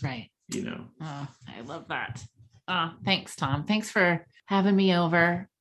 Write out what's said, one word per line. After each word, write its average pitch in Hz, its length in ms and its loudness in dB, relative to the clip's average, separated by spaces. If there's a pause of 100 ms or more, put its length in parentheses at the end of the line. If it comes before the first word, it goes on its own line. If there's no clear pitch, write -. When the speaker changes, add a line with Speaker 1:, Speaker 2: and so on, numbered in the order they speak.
Speaker 1:
Right. 127 260 -8 (180)
Speaker 2:
you - 160 -6
know? - 200 -10 (160)
Speaker 1:
Oh, 143 280 -10 (200)
I 117 140 -16
love 156 260 -14
that. 127 340 -6 (460)
Oh, 170 240 -2 (140)
thanks, - 300 -2
Tom. 147 280 -2
Thanks 214 260 -2
for 175 360 2 (200)
having 196 300 4
me 190 180 6
over 175 540 2 (120)